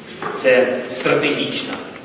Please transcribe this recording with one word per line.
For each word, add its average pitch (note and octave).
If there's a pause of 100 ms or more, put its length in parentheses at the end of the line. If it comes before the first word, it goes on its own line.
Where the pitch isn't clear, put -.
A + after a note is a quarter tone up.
(340)
Це B2+ (100)
стратегічна C#3+ (300)